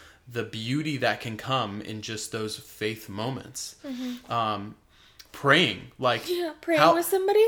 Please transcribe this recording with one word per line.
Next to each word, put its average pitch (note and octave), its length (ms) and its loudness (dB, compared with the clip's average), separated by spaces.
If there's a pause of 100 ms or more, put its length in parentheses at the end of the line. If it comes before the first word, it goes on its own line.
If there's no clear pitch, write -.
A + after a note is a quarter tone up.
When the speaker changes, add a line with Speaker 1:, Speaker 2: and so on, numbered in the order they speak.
(260)
Speaker 1:
the A#2 160 -6
beauty B2+ 540 -4
that A#2 240 0
can A2+ 160 -8
come G#2+ 460 -2
in A2 200 -10
just A2 300 -8
those A2 260 -6
faith - 520 -8
moments. A#2+ 640 -8 (100)
Speaker 2:
Mm-hmm. B3 460 -8
Speaker 1:
Um, G#2+ 420 -4 (580)
praying, C#3 480 4 (180)
like, B2 300 2
Speaker 2:
Yeah, F4 320 -2
praying D#4+ 200 2
Speaker 1:
how, D#4+ 140 8
Speaker 2:
with E4+ 120 0
somebody. G4 420 4